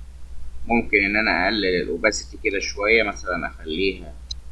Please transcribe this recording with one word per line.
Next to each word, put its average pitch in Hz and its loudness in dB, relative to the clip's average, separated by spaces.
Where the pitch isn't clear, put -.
ممكن 110 4
ان 101 2
انا 95 2
اقلل 95 2
الاوباسيتي - 0
كده 98 0
شوية، 107 4
مثلًا 90 -2
اخليها 85 -2